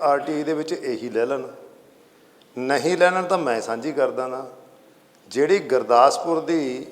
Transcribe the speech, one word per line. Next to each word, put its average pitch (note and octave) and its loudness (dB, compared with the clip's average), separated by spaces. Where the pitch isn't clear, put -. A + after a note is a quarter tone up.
ਆਰ C#3+ 4
ਟੀ C#3+ -6
ਆਈ D3+ -2
ਦੇ D3+ -2
ਵਿੱਚ D#3 -4
ਇਹੀ B2 -6
ਲੈ A2+ 0
ਲੈਣ, C3 -4
ਨਹੀਂ C3+ 0
ਲੈ F3+ 4
ਲੈਣ F#3 0
ਤਾਂ F3+ 0
ਮੈਂ B2+ -2
ਸਾਂਝੀ A#2+ -6
ਕਰਦਾ B2+ -2
ਨਾ। B2+ -8
ਜਿਹੜੀ D3 4
ਗੁਰਦਾਸਪੁਰ C3 4
ਦੀ C#3 -2